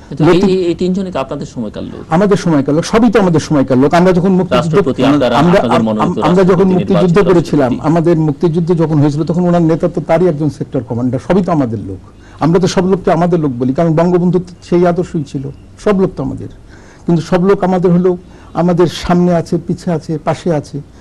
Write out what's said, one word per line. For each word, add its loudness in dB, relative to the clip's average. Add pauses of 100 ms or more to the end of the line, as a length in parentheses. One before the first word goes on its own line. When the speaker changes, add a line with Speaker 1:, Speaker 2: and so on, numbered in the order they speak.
Speaker 1:
কিন্তু -4
এই, 4
Speaker 2:
লতিফ-, 2
Speaker 1:
এই, 0
এই -2
তিনজনে -4
কি -6
আপনাদের -8
সময়কার -10
লোক? -12
Speaker 2:
আমাদের 2
সময়কার 0
লোক, 0
সবই 2
তো 4
আমাদের 2
সময়কার 0
লোক। 2
আমরা 4
যখন 0
মুক্তিযুদ্ধ, 0
Speaker 1:
রাষ্ট্রপতি 0
আপনারা, 2
Speaker 2:
আমরা, 4
Speaker 1:
আপনাদের 0
মনোনীত -2
Speaker 2:
আমরা -
যখন 0
Speaker 1:
রাষ্ট্রপতি, 4
Speaker 2:
মুক্তিযুদ্ধ 2
Speaker 1:
নির্বাচিত 2
Speaker 2:
করেছিলাম, 2
Speaker 1:
রাষ্ট্রপতি। -4
Speaker 2:
আমাদের 2
মুক্তিযুদ্ধ 0
যখন 0
হয়েছিল, 0
তখন -2
ওনার 2
নেতা 0
তো -8
তারই 0
একজন -2
sector -6
commander, -4
সবই 2
তো -2
আমাদের -2
লোক। -10 (420)
আমরা 2
তো 0
সব 0
লোককে 0
আমাদের 0
লোক -2
বলি, -2
কারণ 0
বঙ্গবন্ধু 2
তো -10
সেই 0
আদর্শই -2
ছিল, -10 (280)
সব 0
লোক 0
তো -6
আমাদের। -8 (580)
কিন্তু 0
সব -2
লোক 2
আমাদের 2
হলেও 2 (380)
আমাদের 2
সামনে 0
আছে, -2
পিছে -6
আছে, -6
পাশে -4
আছে, -6 (200)